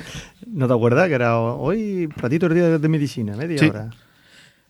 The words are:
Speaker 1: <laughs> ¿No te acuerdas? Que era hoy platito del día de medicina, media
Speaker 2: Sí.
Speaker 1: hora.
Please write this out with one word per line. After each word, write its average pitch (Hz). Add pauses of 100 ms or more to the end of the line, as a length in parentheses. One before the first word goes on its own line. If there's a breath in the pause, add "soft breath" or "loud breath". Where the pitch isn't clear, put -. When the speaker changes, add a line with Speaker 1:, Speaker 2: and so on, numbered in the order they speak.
(220 loud breath)
Speaker 1:
<laughs> -
¿No 160
te 127
acuerdas? 120
Que 156
era 120
hoy 160
platito 156
del 160
día 165
de 151
medicina, 131
media 156
Speaker 2:
Sí. 139
Speaker 1:
hora. 107 (800 soft breath)